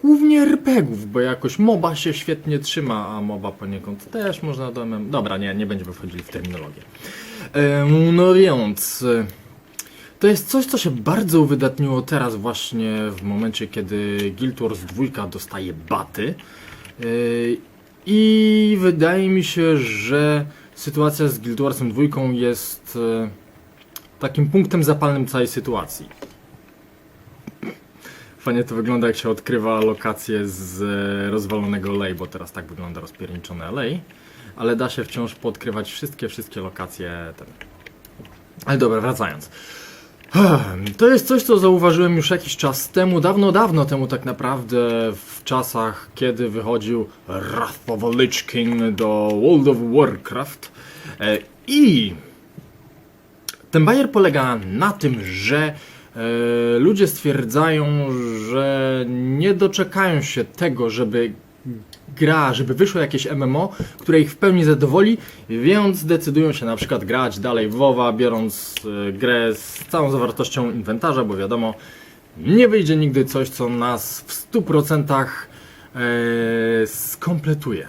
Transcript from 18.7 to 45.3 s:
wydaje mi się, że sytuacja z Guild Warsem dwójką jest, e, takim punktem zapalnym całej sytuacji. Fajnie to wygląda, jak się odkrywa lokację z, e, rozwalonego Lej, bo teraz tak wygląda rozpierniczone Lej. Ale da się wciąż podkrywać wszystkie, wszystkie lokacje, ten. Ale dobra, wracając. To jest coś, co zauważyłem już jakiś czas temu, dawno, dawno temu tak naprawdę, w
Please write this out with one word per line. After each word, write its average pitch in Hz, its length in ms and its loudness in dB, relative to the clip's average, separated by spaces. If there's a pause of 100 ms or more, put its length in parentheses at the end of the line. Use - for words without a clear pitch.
wydaje 180 500 4
mi 185 140 2
się, 160 340 2
że 139 680 0 (300)
sytuacja 147 520 0
z 117 120 -2
Guild 117 220 -6
Warsem 131 300 -2
dwójką 135 400 0
jest, 120 680 -4 (260)
e, 107 60 -6 (880)
takim 147 300 0
punktem 180 340 2
zapalnym 143 440 2
całej 123 200 0
sytuacji. 104 640 -8 (2250)
Fajnie 120 260 -2
to 113 120 -6
wygląda, 117 320 0
jak 110 80 0
się 113 140 -6
odkrywa 110 520 -2
lokację 107 680 -2
z, 92 340 -10
e, 101 500 -4
rozwalonego 101 600 -4
Lej, 98 240 -4
bo 85 120 -12
teraz 85 240 -16
tak 87 140 -14
wygląda 85 360 -14
rozpierniczone 87 680 -14
Lej. 139 300 -6 (540)
Ale 117 200 0
da 123 140 -2
się 117 140 -6
wciąż 117 320 -8
podkrywać 107 560 -8
wszystkie, 143 380 -10
wszystkie 104 320 -12
lokacje, 87 760 -12
ten. - 100 -20 (1200)
Ale 139 120 0
dobra, 113 240 2
wracając. 107 480 -4 (1500)
To 233 100 6
jest 262 200 6
coś, 247 160 2
co 226 140 6
zauważyłem 175 580 6
już 156 140 0
jakiś - 280 -2
czas 139 320 -4
temu, 185 320 2
dawno, 196 300 4
dawno 170 340 4
temu 135 220 -2
tak 127 180 -6
naprawdę, 120 840 -2 (140)
w - 180 -18